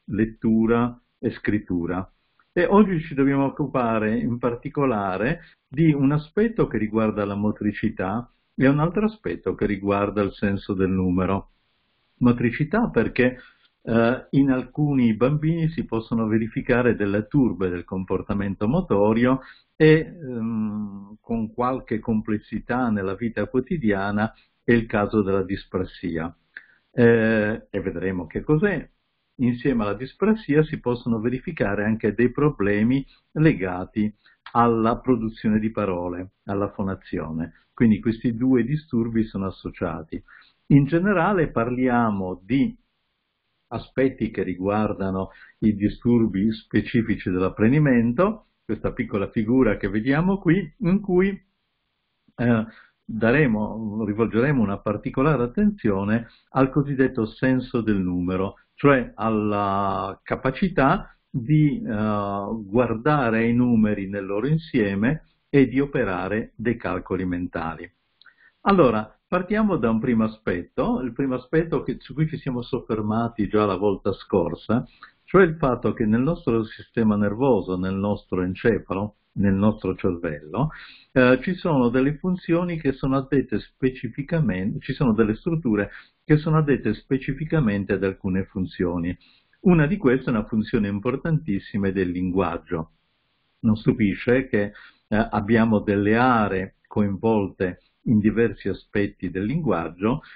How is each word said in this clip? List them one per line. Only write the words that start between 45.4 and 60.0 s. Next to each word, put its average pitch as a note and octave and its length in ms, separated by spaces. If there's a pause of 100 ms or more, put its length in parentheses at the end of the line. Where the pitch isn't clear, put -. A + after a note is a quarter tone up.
i G#2+ 140
disturbi G#2+ 800
specifici G#2+ 800
dell'apprendimento, A#2+ 1160 (180)
questa - 280
piccola - 380
figura A2+ 460
che G2+ 120
vediamo C#3 500
qui, E3+ 420
in G3 200
cui, F#3 280
eh, - 1400 (380)
daremo, A2 1000
rivolgeremo A2+ 580
una G2 160
particolare C3 640
attenzione A#2 840 (220)
al C3 200
cosiddetto C3 560
senso B2+ 540
del G#2 180
numero, F#2 580 (180)
cioè C3 400
alla G2+ 1080